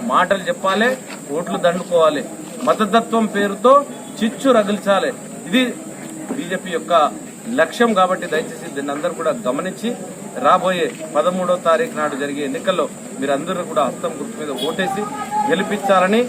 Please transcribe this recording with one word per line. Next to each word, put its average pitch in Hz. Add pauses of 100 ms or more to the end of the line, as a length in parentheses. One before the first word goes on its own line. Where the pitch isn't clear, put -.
(120)
మాటలు 180
చెప్పాలి, 190 (500)
ఓట్లు 180
దండుకోవాలి, 165 (460)
మతతత్వం 214
పేరుతో 202 (480)
చిచ్చు 233 (100)
రగిల్చాలి. 196 (380)
ఇది 247 (720)
బీజేపీ 180
యొక్క 156 (680)
లక్ష్యం. 226
కాబట్టి 180
దయచేసి 160
దీన్ని 139
అందరూ 165
కూడా 160 (140)
గమనించి 170 (560)
రాబోయే 180 (280)
పదమూడవ 180 (100)
తారీఖు 160
నాడు 147
జరిగే 143
ఎన్నికల్లో 139 (360)
మీరందరూ 143
కూడా 151
హస్తం -
గుర్తు -
మీద 147 (180)
ఓటేసి 190 (480)
గెలిపించాలని 202